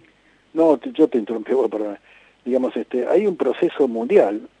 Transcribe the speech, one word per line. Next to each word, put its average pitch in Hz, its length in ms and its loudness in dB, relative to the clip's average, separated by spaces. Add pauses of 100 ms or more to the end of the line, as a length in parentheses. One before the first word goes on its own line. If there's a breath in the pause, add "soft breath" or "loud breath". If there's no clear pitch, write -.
(540 soft breath)
No, - 240 4
te, - 140 -10
yo 151 160 4
te 139 100 -2
interrumpí, 123 360 -4
vos, 123 160 2
perdón. 104 280 -6 (480 soft breath)
Digamos, 127 320 -2
este, 123 300 -4
hay 190 180 2
un 185 100 0
proceso 143 520 0
mundial 117 600 0 (120)